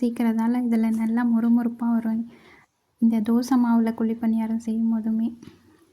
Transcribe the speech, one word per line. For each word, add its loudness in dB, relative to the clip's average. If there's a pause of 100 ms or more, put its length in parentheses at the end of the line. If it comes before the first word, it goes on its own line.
சீக்கிரதால 0
இதுல 2
நல்லா 0
மொறுமொறுப்பா 2
வரும். -2 (680)
இந்த 2
தோசை 0
மாவுல 2
குழி -2
பணியாரம் -2
செய்யும் -2
போதுமே. -2 (540)